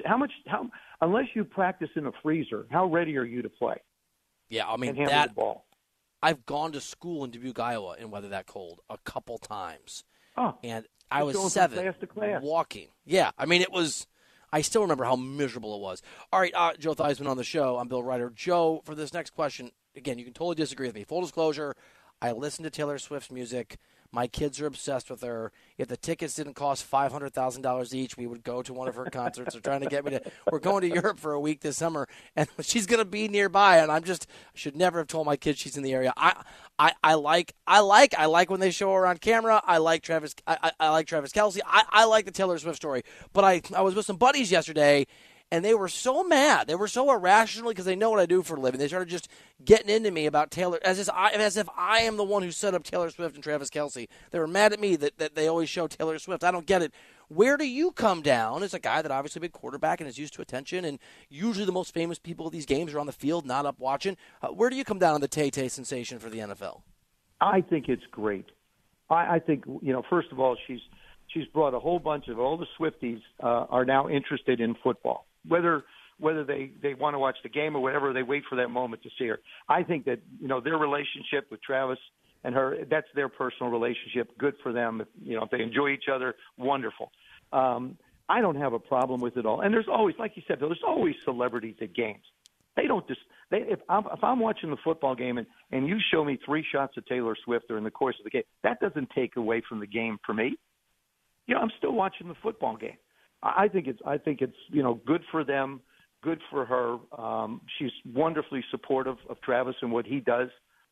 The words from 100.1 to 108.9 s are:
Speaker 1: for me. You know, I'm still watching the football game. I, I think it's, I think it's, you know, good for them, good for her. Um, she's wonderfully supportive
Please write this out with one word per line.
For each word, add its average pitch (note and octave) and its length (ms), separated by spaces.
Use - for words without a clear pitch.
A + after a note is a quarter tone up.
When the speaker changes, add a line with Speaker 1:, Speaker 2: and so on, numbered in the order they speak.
Speaker 1:
for A2+ 100
me. A#2 220
You B3 80
know, - 80
I'm A3+ 160
still - 140
watching F#3+ 360
the E3 140
football B2 340
game. A2 200
I, F3+ 220
I G#3+ 40
think F3 200
it's, B2+ 180
I C#3 120
think C#3+ 220
it's, B2 160
you C#3+ 140
know, A#2+ 220
good E3+ 260
for D#3 140
them, C3+ 360
good D#3+ 180
for C#3 140
her. A#2+ 340
Um, A2+ 400
she's C#3+ 120
wonderfully D3 560
supportive C3 460